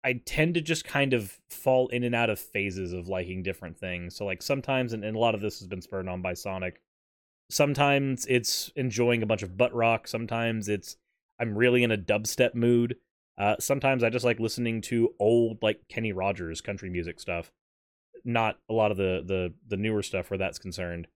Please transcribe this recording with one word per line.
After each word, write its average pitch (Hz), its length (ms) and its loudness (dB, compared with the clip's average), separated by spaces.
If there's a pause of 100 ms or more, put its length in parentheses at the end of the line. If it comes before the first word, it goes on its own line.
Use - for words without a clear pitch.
I 131 100 2
tend 156 420 0
to 170 60 0
just 156 240 -2
kind 139 280 2
of 107 260 -2 (100)
fall 131 400 2
in 123 140 -2
and 120 120 0
out 117 140 2
of 104 100 -2
phases 95 540 -4
of 87 160 -8
liking 92 340 -4
different 87 340 -8
things. 90 380 -8
So, 104 100 -8
like, 95 160 -4
sometimes, 131 520 -2
and, 107 100 -6
and 110 120 -4
a 110 40 -2
lot 113 160 4
of 98 60 -6
this 104 180 -4
has 95 80 -16
been 92 140 -8
spurred 95 260 -6
on 90 140 -6
by 90 120 -4
Sonic, 92 480 -8 (680)
sometimes 139 760 2
it's - 480 0
enjoying 120 480 2
a 107 40 -2
bunch 107 160 0
of 90 140 -10
butt 120 160 2
rock, 113 340 2
sometimes 113 600 -4
it's, - 280 -4 (420)
I'm 113 180 -2
really 123 260 6
in 117 80 2
a 110 60 2
dubstep 107 580 0
mood, 120 420 4 (400)
uh, 104 220 2
sometimes 135 440 2
I 113 60 4
just 120 160 0
like 120 140 2
listening 113 440 -2
to 117 360 2
old, 113 440 4
like, 107 260 0
Kenny 113 240 -4
Rogers 92 480 -2
country 98 280 -8
music 87 300 -4
stuff. 85 320 -6 (760)
Not 113 340 0 (100)
a 110 40 -2
lot 107 180 4
of 95 60 -2
the, 92 280 0
the, 92 280 -2 (140)
the 104 100 -4
newer 104 260 -2
stuff - 280 -6
where 95 60 -2
that's 95 220 -4
concerned 87 560 -8